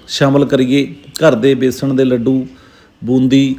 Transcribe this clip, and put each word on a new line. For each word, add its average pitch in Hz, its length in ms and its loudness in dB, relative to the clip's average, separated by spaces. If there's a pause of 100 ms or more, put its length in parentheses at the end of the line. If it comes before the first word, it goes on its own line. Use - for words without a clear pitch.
ਸ਼ਾਮਲ 139 380 0
ਕਰੀਏ। 135 500 -2 (120)
ਘਰ 147 280 0
ਦੇ 131 200 2
ਬੇਸਣ 131 380 -2
ਦੇ 131 100 2
ਲੱਡੂ, 127 440 0 (560)
ਬੂੰਦੀ, 131 560 0